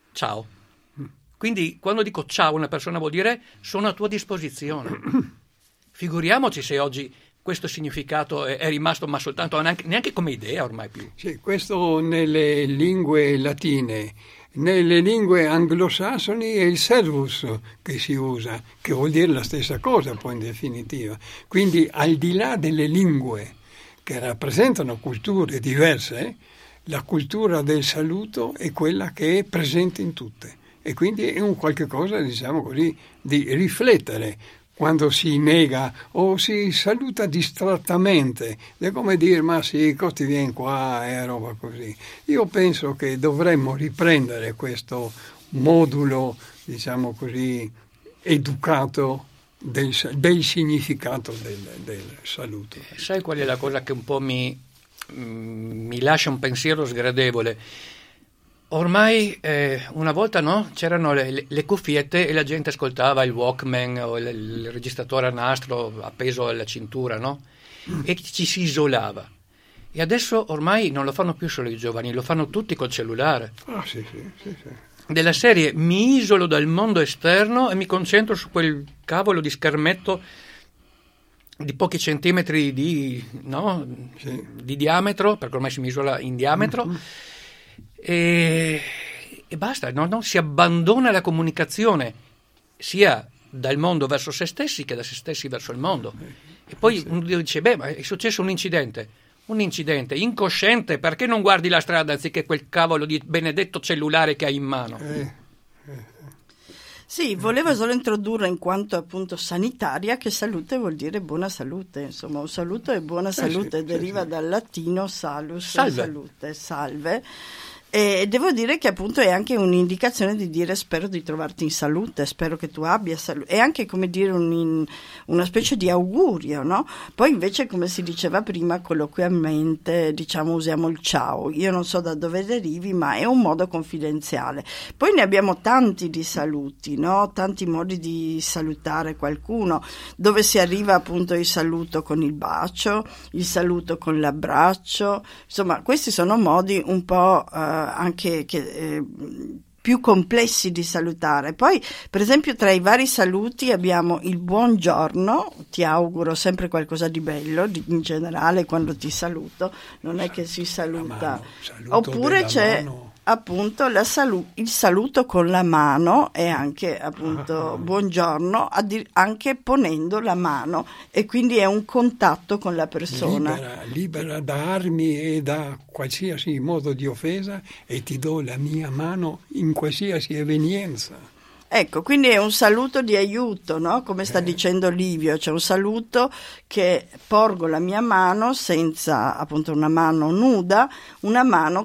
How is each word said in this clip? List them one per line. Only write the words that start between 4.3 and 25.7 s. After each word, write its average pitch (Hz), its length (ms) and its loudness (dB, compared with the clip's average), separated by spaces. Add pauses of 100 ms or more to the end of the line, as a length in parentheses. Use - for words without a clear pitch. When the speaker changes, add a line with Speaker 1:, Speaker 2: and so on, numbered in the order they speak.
Speaker 2:
<clears throat> - 500 -2 (500)
Speaker 1:
Figuriamoci 175 720 0
se 139 180 -2
oggi 139 340 -4 (280)
questo 175 260 -6
significato 147 800 -6
è, 131 120 -4
è 160 120 -2
rimasto, 156 380 -2
ma 143 120 -4
soltanto 156 420 -4
neanche, 170 240 -2
neanche 220 280 -2
come 170 180 -2
idea 120 320 -6
ormai 113 260 -10
più. - 260 -16
Speaker 2:
Sì, 160 260 -8
questo 180 580 0
nelle 156 680 2
lingue 147 720 2
latine. 135 760 -2 (420)
Nelle 170 440 4
lingue 185 480 4
anglosassoni 185 1080 0
è 208 100 2
il 175 140 4
servus 147 680 2 (360)
che 139 160 -6
si 143 160 -4
usa, 120 480 -4 (200)
che - 120 -4
vuol 143 160 0
dire 160 180 4
la 139 160 2
stessa 139 360 -4
cosa 175 340 2
poi 120 200 -8
in 120 60 -8
definitiva. 113 800 -8 (300)
Quindi 170 440 4
al 156 260 2
di 175 160 0
là 240 220 0
delle 156 320 0
lingue 143 680 2 (480)
che - 160 -8
rappresentano 127 800 0
culture 147 600 -2
diverse, 139 760 2 (500)